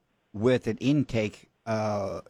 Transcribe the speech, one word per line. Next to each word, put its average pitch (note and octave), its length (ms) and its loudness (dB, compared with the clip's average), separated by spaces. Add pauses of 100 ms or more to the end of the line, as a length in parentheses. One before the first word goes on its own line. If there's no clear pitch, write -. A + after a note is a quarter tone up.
(340)
with A#2+ 320 2
an A2 100 -2
intake, A#2+ 720 0 (180)
uh, G#2 640 -2